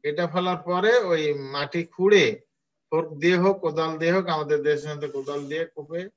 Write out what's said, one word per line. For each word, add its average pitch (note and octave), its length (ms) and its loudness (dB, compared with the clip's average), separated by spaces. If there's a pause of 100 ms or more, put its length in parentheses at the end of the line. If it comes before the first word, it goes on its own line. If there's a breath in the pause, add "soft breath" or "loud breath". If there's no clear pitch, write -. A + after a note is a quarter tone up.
কেটে D#3 260 -2
ফেলার F3+ 300 -2
পরে F3+ 400 2
ওই D#3+ 360 2
মাটি C#3+ 500 -4
খুঁড়ে, F3+ 580 4 (480)
ফোর্ক D#3 240 -2
দিয়ে E3+ 220 2
হোক, F#3+ 240 2
কোদাল D#3+ 380 -2
দিয়ে E3 140 2
হোক, F#3 160 0
আমাদের D3+ 360 0
দেশের D3 320 0
মধ্যে C#3+ 120 -8
কোদাল C#3 400 -8
দিয়ে D#3+ 180 -4
কুপে E3 520 -10